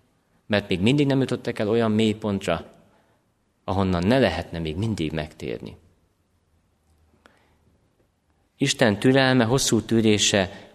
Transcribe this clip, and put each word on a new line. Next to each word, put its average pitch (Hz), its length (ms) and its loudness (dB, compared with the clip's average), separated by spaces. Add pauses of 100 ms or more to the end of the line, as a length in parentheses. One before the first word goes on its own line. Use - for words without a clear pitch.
(460)
mert 101 220 0
még 87 120 -2
mindig 139 260 2
nem 135 140 0
jutottak 123 380 -4
el 107 100 -2
olyan 113 220 2
mélypontra, 104 840 -2 (920)
ahonnan 92 420 -2
ne 127 120 2
lehetne 87 400 -2
még 80 180 -6
mindig 92 360 -4
megtérni. 62 640 -10 (2750)
Isten 117 420 2
türelme, 131 460 4
hosszú 120 360 2
tűrése 107 960 0